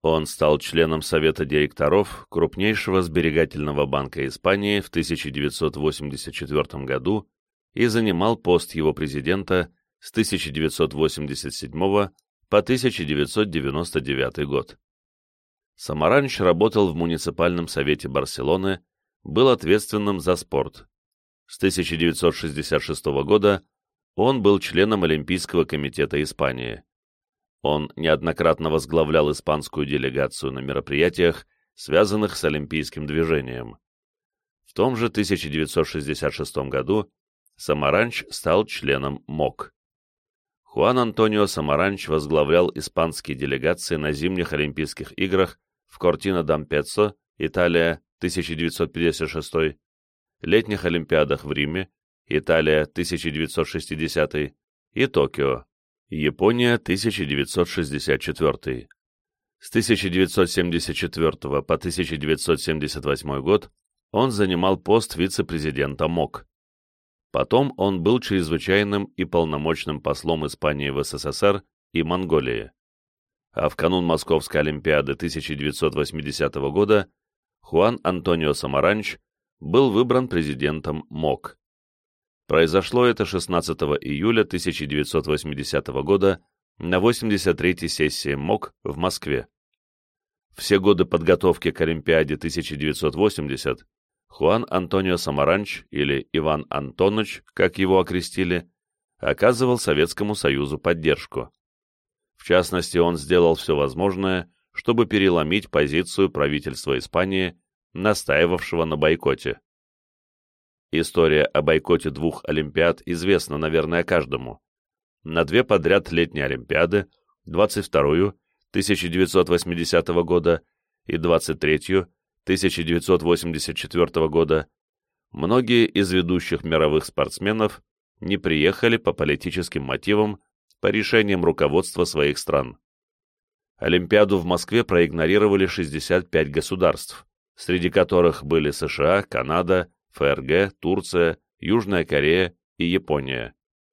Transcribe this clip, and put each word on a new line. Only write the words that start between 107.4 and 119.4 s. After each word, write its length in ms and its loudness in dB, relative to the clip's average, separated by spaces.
настаивавшего 920 0
на 140 -2
бойкоте. 640 0
История 520 4
о 160 0
бойкоте 480 2
двух 340 -4
Олимпиад 640 0
известна, 520 0
наверное, 460 0
каждому. 580 -2
На 220 0
две 180 2
подряд 480 2
летние 320 0
Олимпиады, 640 0
двадцать 400 0
вторую 520 2
тысяча 360 0
девятьсот 400 4